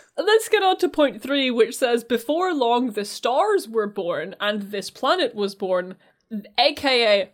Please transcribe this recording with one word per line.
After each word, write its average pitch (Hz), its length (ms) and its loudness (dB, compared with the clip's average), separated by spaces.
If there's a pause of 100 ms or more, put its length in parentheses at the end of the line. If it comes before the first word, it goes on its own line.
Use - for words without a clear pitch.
(180)
Let's 427 320 2
get 415 140 2
on 381 160 4
to 349 100 2
point 269 340 0
three, 269 280 0
which 233 260 2
says, 240 280 0
"Before 311 500 0
long, 247 380 0
the 208 120 -4
stars 330 640 0
were 220 200 -2
born, 175 500 -6
and 208 320 -2
this 202 200 -8
planet 294 440 -2
was 202 220 -4
born, 185 400 -4 (640)
A 285 160 4
K 240 480 2
A 185 120 -8